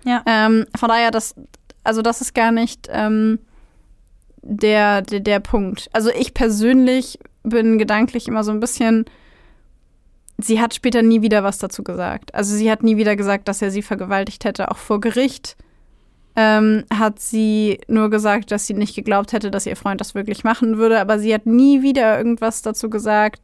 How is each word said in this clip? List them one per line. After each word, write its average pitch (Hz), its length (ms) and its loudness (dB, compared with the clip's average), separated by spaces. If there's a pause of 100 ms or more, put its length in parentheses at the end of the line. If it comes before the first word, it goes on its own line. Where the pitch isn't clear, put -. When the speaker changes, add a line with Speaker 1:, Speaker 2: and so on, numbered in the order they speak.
Speaker 1:
Ja. 247 220 -2
Speaker 2:
Ähm, 220 400 2 (100)
von 233 120 -2
daher, 226 240 2
das, - 240 -4 (480)
also 220 180 0
das 233 180 -2
ist - 140 -8
gar 226 160 2
nicht, 226 400 -2
ähm, 220 480 0 (1040)
der, 208 600 2
der, 202 180 -6
der 202 200 0
Punkt. 202 520 -4
Also 226 180 0
ich - 220 -2
persönlich 254 840 2 (240)
bin 226 360 2
gedanklich 220 480 0
immer 220 160 -2
so 208 100 -4
ein 214 80 -4
bisschen 226 440 0 (1400)
sie 220 160 2
hat 233 140 0
später 233 280 0
nie 226 200 4
wieder 214 200 2
was 196 160 -2
dazu - 240 -10
gesagt. 180 520 -8
Also 202 200 -2
sie 214 160 2
hat 214 120 -2
nie 220 140 4
wieder 208 200 2
gesagt, 202 320 -2
dass 196 140 -6
er 196 80 -2
sie 202 120 -6
vergewaltigt 196 640 -6
hätte. 196 260 -4
Auch 196 60 -8
vor 208 240 -4
Gericht, 240 560 -2 (800)
ähm, 214 480 4 (120)
hat 214 220 0
sie 214 720 0
nur 220 200 2
gesagt, 208 440 0
dass 208 140 -4
sie 208 80 -6
nicht 202 200 -2
geglaubt 202 380 -2
hätte, 214 180 -4
dass 196 160 -4
ihr - 100 -6
Freund 196 240 -6
das - 140 -10
wirklich 202 300 -6
machen 226 340 0
würde. 226 220 2
Aber 214 180 0
sie 220 160 0
hat 214 100 -4
nie 262 380 4
wieder 254 340 2
irgendwas 226 460 -2
dazu 220 260 -6
gesagt, 214 560 0